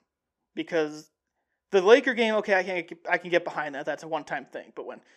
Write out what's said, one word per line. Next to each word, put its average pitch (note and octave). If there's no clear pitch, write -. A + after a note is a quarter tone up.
because D#3
the G3
Laker B3
game, A3
okay, G#3
I F#3
can, E3+
I F3
can F3
get F3
behind D3+
that. C#3+
That's D3
a D#3+
one-time D#3
thing. -
But C3
when, A#2